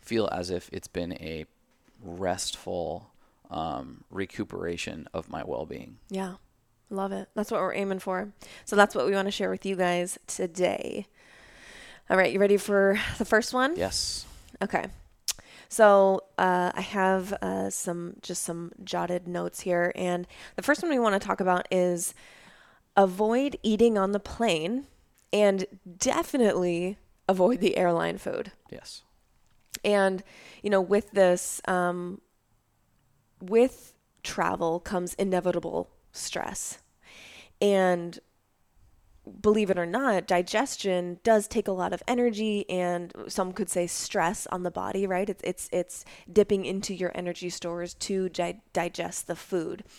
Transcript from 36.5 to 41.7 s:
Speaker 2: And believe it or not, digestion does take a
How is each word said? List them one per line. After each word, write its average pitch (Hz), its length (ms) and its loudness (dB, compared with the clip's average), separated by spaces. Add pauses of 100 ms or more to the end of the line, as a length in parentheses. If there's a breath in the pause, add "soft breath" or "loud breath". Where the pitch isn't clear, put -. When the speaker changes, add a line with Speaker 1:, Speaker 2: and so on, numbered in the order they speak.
Speaker 2:
And 180 580 2 (1200)
believe 208 300 4
it 180 80 2
or 170 80 0
not, 202 400 0
digestion 180 960 0
does 220 240 4
take - 220 -2
a 196 40 0